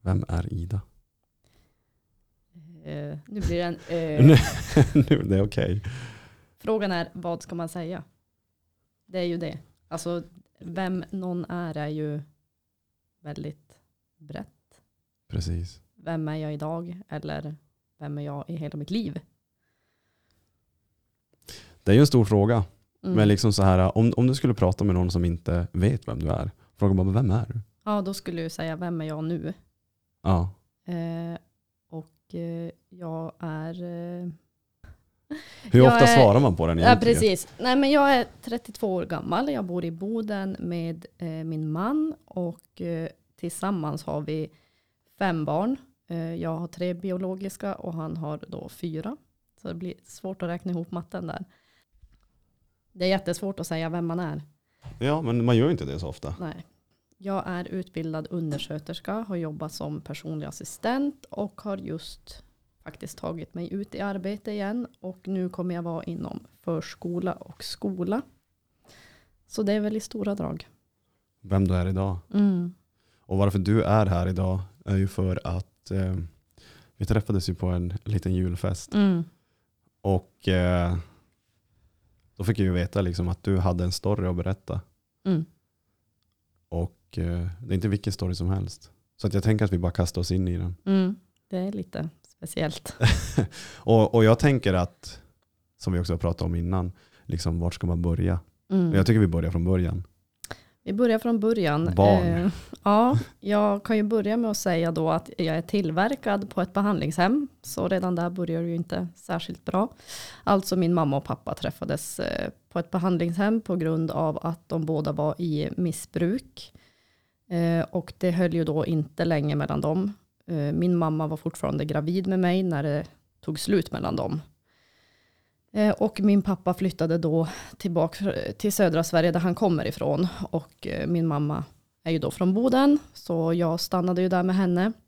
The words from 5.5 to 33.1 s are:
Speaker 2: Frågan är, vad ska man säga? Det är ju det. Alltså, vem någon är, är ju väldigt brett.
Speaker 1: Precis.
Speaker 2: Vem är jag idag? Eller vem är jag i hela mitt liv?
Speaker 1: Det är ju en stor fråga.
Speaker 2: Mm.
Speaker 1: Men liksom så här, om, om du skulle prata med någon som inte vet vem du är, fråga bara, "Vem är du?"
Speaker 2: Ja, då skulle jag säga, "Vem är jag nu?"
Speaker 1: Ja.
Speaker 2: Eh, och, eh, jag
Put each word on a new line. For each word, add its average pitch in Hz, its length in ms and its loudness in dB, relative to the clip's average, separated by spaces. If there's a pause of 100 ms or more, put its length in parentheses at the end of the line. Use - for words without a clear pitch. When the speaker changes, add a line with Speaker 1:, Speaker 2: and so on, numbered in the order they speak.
Speaker 2:
Frågan 208 340 -2
är, 170 220 -2
vad 170 280 -6
ska - 140 -12
man 170 140 -6
säga? 170 340 -10 (1000)
Det 185 140 -6
är 175 40 0
ju 170 140 -2
det. 165 220 -8 (280)
Alltså, 170 360 -6 (360)
vem 180 500 -4
någon 180 360 -4
är, 175 320 -6
är 147 100 -4
ju 151 340 -4 (1000)
väldigt - 580 -14 (380)
brett. 151 300 -14 (800)
Speaker 1:
Precis. 85 540 -4 (140)
Speaker 2:
Vem 160 320 -4
är 151 80 -4
jag 156 180 -6
idag? 170 560 -8
Eller 151 460 -8 (440)
vem 147 180 -8
är 147 40 -6
jag 143 260 -8
i 170 80 -8
hela 151 220 -8
mitt 147 140 -8
liv? 190 280 -4 (2750)
Speaker 1:
Det 98 80 2
är 101 40 8
ju 127 60 10
en 147 60 8
stor 120 180 6
fråga. 104 380 4 (400)
Speaker 2:
Mm. 185 120 -2
Speaker 1:
Men 104 120 6
liksom 104 260 4
så 95 100 2
här, 98 340 6
om, 113 200 4
om 123 100 4
du 131 80 2
skulle 127 180 2
prata 104 300 2
med 98 120 4
någon 90 160 2
som 87 140 2
inte 85 460 0
vet 98 360 0
vem 60 120 -6
du 78 100 -2
är, - 220 -2 (260)
fråga 98 160 4
bara, 95 180 2
"Vem 110 200 2
är 107 180 0
du?" 117 100 -6 (240)
Speaker 2:
Ja, 208 180 0
då 196 120 -4
skulle 170 280 -6
jag 165 100 -6
säga, 160 240 -6
"Vem 170 260 -4
är 156 40 -6
jag 156 180 -6
nu?" 165 300 -4 (680)
Speaker 1:
Ja. 90 280 2 (360)
Speaker 2:
Eh, 170 520 -6 (520)
och, - 460 -16
eh, 170 360 -8 (180)
jag 165 500 -10